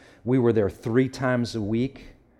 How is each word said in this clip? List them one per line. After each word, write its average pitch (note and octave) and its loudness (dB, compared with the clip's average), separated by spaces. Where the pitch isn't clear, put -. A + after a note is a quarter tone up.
We B2+ 2
were A#2 4
there G#2 2
three B2 0
times B2+ -4
a A2+ -6
week. A2+ -4